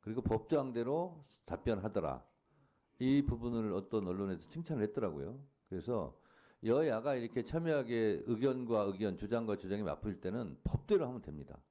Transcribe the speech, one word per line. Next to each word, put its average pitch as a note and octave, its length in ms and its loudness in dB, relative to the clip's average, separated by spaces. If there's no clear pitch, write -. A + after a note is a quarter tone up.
그리고 A2+ 200 -4
법조항대로 D3 1040 0
답변하더라. F#2+ 760 -2
이 C3+ 240 4
부분을 A#2 500 -2
어떤 G2 340 -2
언론에서 F#2 420 -2
칭찬을 D#3 340 -4
했더라고요. G#2 560 -4
그래서 F2+ 480 -4
여야가 C3 520 2
이렇게 A#2 280 -2
첨예하게 A#2+ 840 2
의견과 A#2+ 560 4
의견, G2 340 2
주장과 G#2+ 400 0
주장이 G2+ 240 -2
맞붙을 F#2+ 400 -2
때는 F#2 420 -4
법대로 F3 440 2
하면 B2 140 -6
됩니다. D2 360 -12